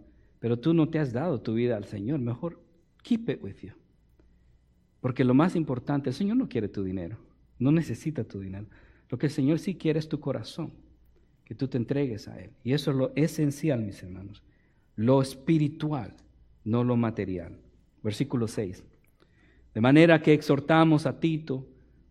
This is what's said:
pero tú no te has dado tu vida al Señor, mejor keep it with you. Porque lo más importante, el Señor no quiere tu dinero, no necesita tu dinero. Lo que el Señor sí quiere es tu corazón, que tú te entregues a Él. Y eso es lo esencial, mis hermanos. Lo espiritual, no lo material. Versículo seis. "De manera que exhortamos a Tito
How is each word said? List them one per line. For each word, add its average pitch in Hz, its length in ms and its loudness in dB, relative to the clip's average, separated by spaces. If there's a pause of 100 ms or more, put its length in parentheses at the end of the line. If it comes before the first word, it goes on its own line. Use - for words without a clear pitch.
(400)
pero 117 180 0
tú 165 160 2
no 156 160 4
te 156 80 -2
has 135 140 -2
dado 139 280 -4
tu 110 140 -4
vida 120 220 0
al 101 100 -8
Señor, 117 340 -6
mejor 120 420 -6 (400)
keep 226 280 -2
it - 120 -6
with 196 200 -12
you. 92 100 -16 (1300)
Porque 127 240 0
lo 123 80 4
más 175 240 4
importante, 143 540 -2
el 127 40 -6
Señor 202 220 -2
no 254 120 0
quiere 104 200 -2
tu 98 160 -6
dinero, 92 320 -6 (420)
no 135 140 2
necesita 151 520 -2
tu 101 160 -12
dinero. 98 260 -12 (420)
Lo 123 80 -6
que 151 100 -2
el 139 60 0
Señor 151 260 2
sí 160 180 -6
quiere 156 220 0
es 156 100 -6
tu 147 120 -6
corazón, 135 540 -8 (720)
que 117 80 -12
tú 135 120 -4
te 131 120 -4
entregues 127 500 -4
a - 100 -18
Él. 92 120 -18 (120)
Y 123 120 0
eso 147 160 0
es 135 60 0
lo 127 200 0
esencial, 147 640 0
mis 98 200 -10
hermanos. 95 420 -16 (500)
Lo 131 280 4
espiritual, 151 920 -2 (480)
no 120 220 0
lo 123 120 2
material. 98 600 -4 (440)
Versículo 113 440 -2
seis. 95 380 -8 (920)
"De 110 80 -2
manera 156 400 8
que 151 100 6
exhortamos 151 720 4
a 127 140 -4
Tito 156 480 -4 (420)